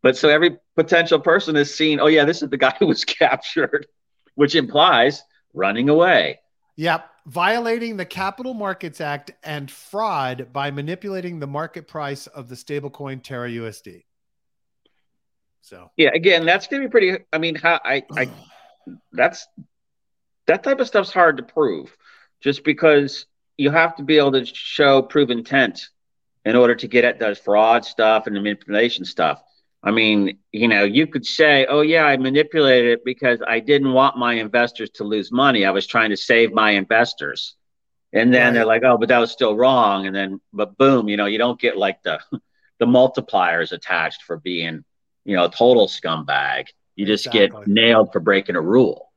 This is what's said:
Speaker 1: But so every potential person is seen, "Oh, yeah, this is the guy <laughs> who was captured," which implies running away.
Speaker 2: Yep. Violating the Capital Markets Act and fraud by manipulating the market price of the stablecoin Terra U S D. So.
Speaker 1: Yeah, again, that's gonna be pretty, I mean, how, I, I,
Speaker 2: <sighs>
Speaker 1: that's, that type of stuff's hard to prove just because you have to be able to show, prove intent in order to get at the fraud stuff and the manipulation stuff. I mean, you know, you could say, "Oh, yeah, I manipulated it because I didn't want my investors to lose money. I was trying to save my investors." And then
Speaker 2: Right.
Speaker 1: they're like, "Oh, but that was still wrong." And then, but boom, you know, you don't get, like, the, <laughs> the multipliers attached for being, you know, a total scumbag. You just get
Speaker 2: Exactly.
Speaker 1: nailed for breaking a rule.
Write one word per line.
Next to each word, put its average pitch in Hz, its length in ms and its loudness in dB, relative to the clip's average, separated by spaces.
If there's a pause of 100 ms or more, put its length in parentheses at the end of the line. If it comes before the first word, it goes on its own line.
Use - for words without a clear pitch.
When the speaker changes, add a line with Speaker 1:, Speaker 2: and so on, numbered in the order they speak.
Speaker 1:
But 127 140 2
so 156 120 2
every 160 300 2 (180)
potential 165 420 2
person 165 380 0
is 143 180 0
seen, 156 260 -2
"Oh, 151 60 2
yeah, 156 180 4
this 165 180 -2
is 139 80 -8
the 180 60 -4
guy 131 180 2
<laughs> - 40 -16
who 185 80 2
was 156 180 -2
captured," - 840 -2 (480)
which 143 200 2
implies 143 680 2 (320)
running 104 340 -2
away. 151 520 2 (360)
Speaker 2:
Yep. 160 340 -4 (160)
Violating 226 720 -4
the 180 100 -10
Capital 202 480 -10
Markets 185 460 -10
Act 147 320 -10 (100)
and 147 280 -12
fraud 135 840 -8
by 143 180 -6
manipulating 175 680 -10
the 143 60 -10
market 156 420 -12
price 139 400 -12
of 123 200 -20
the 123 60 -18
stablecoin 139 680 -12
Terra 120 280 -12
U 117 160 -10
S 104 140 -16
D. 87 260 -20 (1500)
So. 90 360 -20
Speaker 1:
Yeah, 151 180 4
again, 165 320 2
that's 185 220 0
gonna 277 160 -6
be 247 40 -10
pretty, 190 300 0 (140)
I 160 60 -4
mean, 165 160 -4
how, 165 300 -2
I, 135 200 -4 (120)
I, 127 140 -4 (400)
Speaker 2:
<sighs> - 420 -20
Speaker 1:
that's, - 340 -2 (1000)
that 190 160 0
type 269 180 -2
of 240 60 -2
stuff's 202 260 -2
hard 170 240 4
to 127 60 -12
prove 95 520 -4 (460)
just - 240 -4
because 147 640 2 (320)
you 139 120 2
have 165 260 0
to 147 60 -14
be 151 140 2
able 139 160 4
to 127 140 0
show, 135 560 2
prove 135 280 0
intent 120 580 -2 (580)
in 113 100 2
order 120 200 6
to 120 120 -12
get 123 160 2
at 117 140 0
the 107 160 -2
fraud 110 500 2
stuff 110 420 0
and 104 80 -6
the 98 60 -4
manipulation 104 640 -4
stuff. 80 380 -4 (400)
I 104 100 -2
mean, 107 460 0 (120)
you 113 160 -2
know, 104 160 2
you 117 240 0
could 135 180 -10
say, 147 420 2
"Oh, 147 160 0
yeah, 156 220 2
I 139 120 2
manipulated 135 760 2
it 117 140 -2
because 123 420 -2
I 117 140 -2
didn't 135 320 0
want 135 240 2
my 120 180 -2
investors 113 600 -4
to 107 100 -10
lose 104 260 -4
money. 123 340 2
I 95 60 2
was 95 160 -2
trying 110 240 0
to 98 60 -2
save 117 360 2
my 107 200 2
investors." 98 840 -4 (580)
And 120 220 2
then 123 120 4
Speaker 2:
Right. 120 80 2
Speaker 1:
they're 117 100 2
like, 113 180 2
"Oh, 120 160 4
but 113 120 -2
that 123 80 4
was 117 120 0
still 110 260 -2
wrong." 110 500 2
And 95 100 -6
then, 98 240 -6 (120)
but 101 260 -6
boom, 131 300 2
you 104 80 -2
know, 104 100 -2
you 104 120 -4
don't 120 220 -2
get, 104 160 -2
like, 98 260 -4
the, 80 160 -6 (140)
<laughs> - 80 -12 (400)
the 117 60 2
multipliers 104 840 2
attached 82 520 -6
for 85 160 -10
being, 82 460 -8 (400)
you 98 120 -4
know, 87 80 2
a 87 60 0
total 117 360 4
scumbag. 71 800 -6 (320)
You 101 100 -6
just 107 240 -2
get 104 200 4
Speaker 2:
Exactly. 107 220 -6
Speaker 1:
nailed 110 400 4
for - 60 -2
breaking 95 380 0
a 80 40 -2
rule. 104 560 0